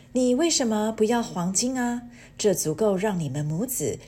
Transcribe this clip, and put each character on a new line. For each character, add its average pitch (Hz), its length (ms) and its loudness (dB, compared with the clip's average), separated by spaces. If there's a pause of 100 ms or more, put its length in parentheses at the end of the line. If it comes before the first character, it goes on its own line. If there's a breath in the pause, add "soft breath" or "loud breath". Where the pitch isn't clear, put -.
(120)
“你 247 240 4
为 330 140 4
什 285 180 2
么 214 240 0
不 220 140 0
要 233 180 2
黄 185 300 -2
金 254 260 -2
啊？ 240 300 -4 (280 loud breath)
这 202 160 2
足 156 220 -2
够 202 220 2
让 196 200 -2
你 151 120 -2
们 147 160 -4
母 160 200 -2
子 147 420 -4